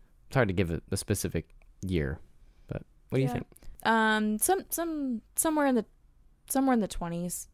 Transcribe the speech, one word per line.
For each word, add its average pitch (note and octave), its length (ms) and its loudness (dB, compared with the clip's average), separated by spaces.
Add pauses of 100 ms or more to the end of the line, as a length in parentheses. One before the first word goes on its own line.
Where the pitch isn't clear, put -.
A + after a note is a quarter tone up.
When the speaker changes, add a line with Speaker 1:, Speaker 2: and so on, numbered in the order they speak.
(280)
Speaker 1:
It's - 80 -6
hard B2+ 120 6
to F#2+ 60 -2
give F2 180 0
a, E2 100 -2 (100)
a F#2+ 60 0
specific E2+ 500 -2 (380)
year. D#2 340 0 (480)
But - 140 -8 (280)
what - 80 0
do C3 40 4
you C3 60 2
Speaker 2:
Yeah. D3 60 -2
Speaker 1:
think? - 120 -6 (380)
Speaker 2:
Um, G#3+ 560 2
some, F#4 300 2
some, D4 520 -4 (140)
somewhere D4+ 320 2
in C4 80 4
the, A3 100 2 (640)
somewhere C4+ 240 2
in A#3 60 4
the G3 80 0
twenties. F3 680 -6